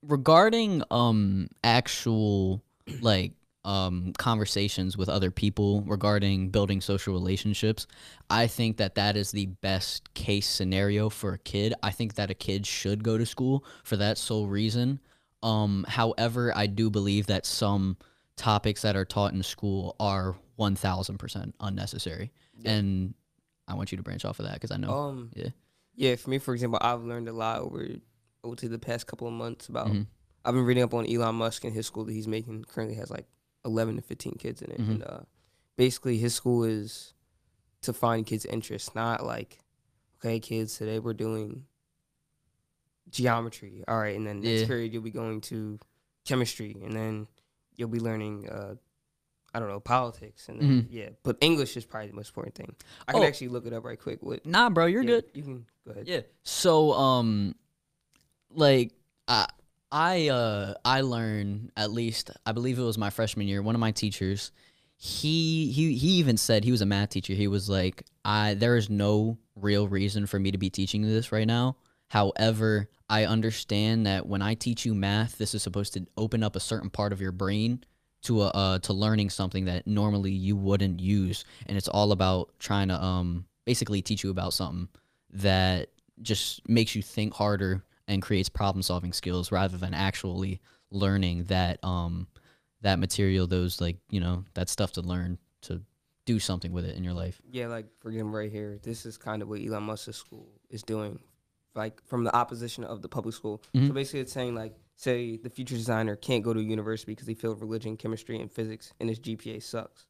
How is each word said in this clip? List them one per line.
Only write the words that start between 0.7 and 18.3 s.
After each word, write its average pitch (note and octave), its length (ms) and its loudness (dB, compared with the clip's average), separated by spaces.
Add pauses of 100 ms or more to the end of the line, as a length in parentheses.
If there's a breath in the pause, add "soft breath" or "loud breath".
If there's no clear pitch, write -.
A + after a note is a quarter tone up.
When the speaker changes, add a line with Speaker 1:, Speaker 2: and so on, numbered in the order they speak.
Speaker 1:
um, G#2+ 580 4 (160)
actual, G#2+ 960 4 (240)
<clears throat> C#3 140 -12
like, G2+ 320 4 (320)
um, F#2 540 -2
conversations G2+ 800 0
with F#2 100 0
other F#2+ 220 2
people G2+ 520 2
regarding G2 680 2
building G2 300 2
social G2 340 -2
relationships, G2 720 0 (420 loud breath)
I A#2 200 4
think A2+ 300 -2
that G2 180 -2
that G2+ 200 2
is G2+ 140 -2
the G2+ 160 -2
best - 680 -4
case G2+ 340 -2
scenario G2+ 640 2
for G2+ 240 -6
a G2 40 -8
kid. G#2 440 -2
I G2+ 100 0
think A2 240 -4
that G2+ 140 -2
a F#2+ 40 -4
kid G2 320 -4
should G#2 380 -2
go A2+ 140 2
to A#2 60 2
school C3 400 0 (200 loud breath)
for A2+ 140 -2
that G#2 200 2
sole G#2+ 300 -2
reason. A2+ 500 0 (440 soft breath)
Um, G#2+ 460 2
however, A#2 680 0
I G#2 100 2
do G#2+ 240 2
believe G2+ 380 2
that F#2+ 180 0
some G2 500 2 (400 soft breath)